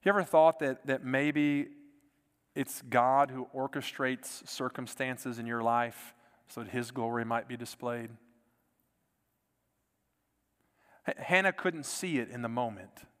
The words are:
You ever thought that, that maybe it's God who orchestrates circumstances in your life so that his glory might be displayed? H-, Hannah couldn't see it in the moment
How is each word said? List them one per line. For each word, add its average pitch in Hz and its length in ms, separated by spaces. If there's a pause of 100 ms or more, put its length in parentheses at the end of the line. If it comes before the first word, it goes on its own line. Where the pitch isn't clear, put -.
You 190 60
ever 202 120
thought 160 380
that, 135 260
that 135 180
maybe 147 640 (840)
it's - 280
God 131 500
who 127 220
orchestrates 131 920
circumstances 127 920
in 117 80
your 117 160
life 117 520 (320)
so - 160
that 101 80
his 120 220
glory 117 320
might 117 240
be 123 80
displayed? 120 540 (3000)
H-, - 100
Hannah 185 340
couldn't 165 340
see 170 320
it 113 120
in 120 120
the 117 60
moment 113 560 (160)